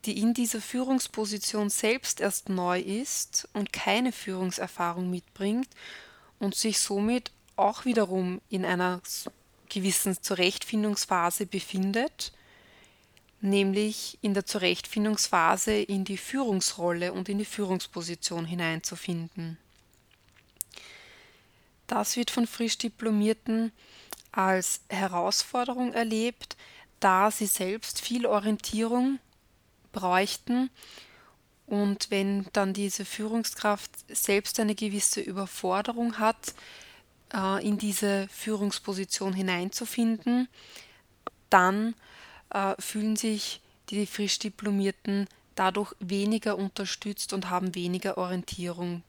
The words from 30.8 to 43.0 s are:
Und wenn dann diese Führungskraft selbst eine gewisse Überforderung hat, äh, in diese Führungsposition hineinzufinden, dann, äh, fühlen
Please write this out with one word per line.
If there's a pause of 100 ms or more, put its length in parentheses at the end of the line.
Und
wenn
dann
diese
Führungskraft (180)
selbst
eine
gewisse
Überforderung
hat, (800)
äh,
in
diese
Führungsposition
hineinzufinden, (1000)
dann, (560)
äh,
fühlen